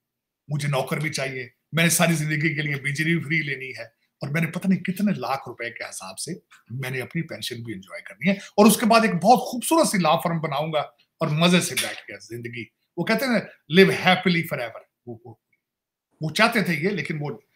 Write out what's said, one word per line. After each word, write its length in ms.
मुझे 180
नौकर 300
भी 120
चाहिए, 420
मैंने 160
सारी 240
जिंदगी 400
के 80
लिए 120
बिजली 420
फ्री 240
लेनी 380
है, 160
और 80
मैंने 160
पता 220
नहीं 100
कितने 340
लाख 360
रुपए 220
के 140
हिसाब 320
से 260
मैंने 280
अपनी 220
pension 340
भी 160
enjoy 280
करनी 280
है, 100
और 80
उसके 200
बाद 180
एक 100
बहुत 380
खूबसूरत 340
सी 120
law 180
firm 240
बनाऊंगा 520
और 100
मजे 300
से 140
बैठ 260
के 160
जिंदगी", 560
वो 60
कहते 220
हैं 60
ना, 80
"live 200
happily 480
forever", 380
वो, 180
वो, 140
वो 80
चाहते 320
थे 120
ये, 160
लेकिन 280
वो, 240